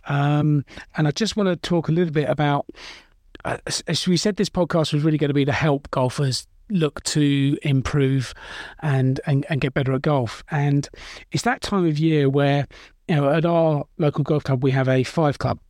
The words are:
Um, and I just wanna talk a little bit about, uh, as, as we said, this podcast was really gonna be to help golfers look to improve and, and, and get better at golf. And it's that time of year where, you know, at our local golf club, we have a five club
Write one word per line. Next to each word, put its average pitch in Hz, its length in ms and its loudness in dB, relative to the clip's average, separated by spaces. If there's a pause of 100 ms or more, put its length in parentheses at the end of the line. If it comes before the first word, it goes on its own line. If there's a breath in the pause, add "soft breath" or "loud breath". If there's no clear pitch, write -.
Um, 147 580 2 (320 loud breath)
and 156 100 2
I 147 60 2
just - 240 -2
wanna 190 200 2
talk 170 320 -2
a 156 40 0
little 170 200 2
bit 147 160 0
about, 143 380 0 (800 loud breath)
uh, - 220 -6
as, - 200 -6
as 165 220 -2
we 180 80 4
said, 208 200 0
this 196 140 -2
podcast 165 420 0
was 147 120 0
really 156 120 2
gonna 143 160 0
be 139 120 2
to 135 80 0
help 143 400 0
golfers 131 560 -2 (220)
look 160 340 0
to 143 580 2
improve 135 720 0 (460 loud breath)
and, 135 460 0
and, 143 220 0
and 147 120 -2
get 135 140 -2
better 135 180 0
at 131 100 -2
golf. 135 480 -2
And 143 380 0 (420 loud breath)
it's - 140 -4
that 254 160 0
time 185 260 0
of 151 120 0
year 151 300 2
where, 143 380 2 (400 loud breath)
you 175 80 0
know, 143 160 2
at 160 140 2
our 165 400 2 (140)
local 147 260 0
golf 147 200 0
club, 135 200 0
we 135 80 4
have 131 160 2
a 131 160 2
five 151 340 0
club 123 320 -4